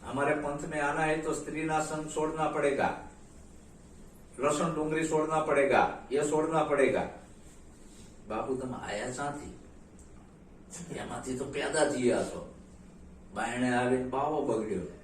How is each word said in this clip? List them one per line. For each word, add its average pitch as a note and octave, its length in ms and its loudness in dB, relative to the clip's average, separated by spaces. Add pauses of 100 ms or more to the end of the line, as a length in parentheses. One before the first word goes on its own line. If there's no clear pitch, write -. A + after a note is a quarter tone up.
हमारे C#3+ 320 0
पंथ D3 340 -4
में D3+ 100 -2
आना D3 200 0
है D#3 220 2
तो D3+ 120 -2
स्त्री D#3 300 -6
ना D#3 160 2
संग D#3 300 -4
छोड़ना D#3 380 0
पड़ेगा, C#3+ 400 2 (1500)
लहसुन D3+ 340 2
डूंगरी D#3 340 0
छोड़ना D#3 320 4
पड़ेगा, C#3 420 6 (300)
ये D3 180 2
छोड़ना D#3 340 4
पड़ेगा। C3+ 360 4 (1300)
बापू, A#2 260 -2
तुम B2+ 200 -4
आया A2 380 -6
शांति? D3 380 -4 (1400)
एमांथी B2+ 440 -6
तो - 60 -4
पैदा D3 460 2
थया A#2+ 340 4
छो। - 160 -6 (920)
बायणे B2 420 0
आवीने B2+ 340 4
बावो C#3+ 320 0
बगड्यो G#2+ 380 0 (240)